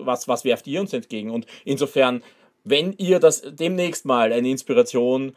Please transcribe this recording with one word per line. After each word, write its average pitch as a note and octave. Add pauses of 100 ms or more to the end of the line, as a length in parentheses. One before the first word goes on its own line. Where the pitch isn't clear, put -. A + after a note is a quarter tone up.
was, B2
was B2
werft A#2
ihr D3+
uns G3
entgegen. A2
Und A#2 (200)
insofern, C3+ (420)
wenn D3+
ihr F#3
das D#3
demnächst E3
mal A#2+
eine A#2+
Inspiration C3